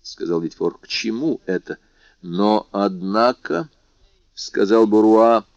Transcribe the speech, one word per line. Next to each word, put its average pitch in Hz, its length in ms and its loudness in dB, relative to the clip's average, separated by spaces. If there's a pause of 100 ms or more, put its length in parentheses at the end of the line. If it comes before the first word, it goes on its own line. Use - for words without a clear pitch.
сказал 85 400 -6
Вильфор. 85 360 -6
"К - 100 -20
чему 117 580 -6
это?" - 320 -6 (440)
"Но, 101 500 0
однако", 104 960 -4 (640)
сказал 110 520 0
Буруа 110 600 4 (120)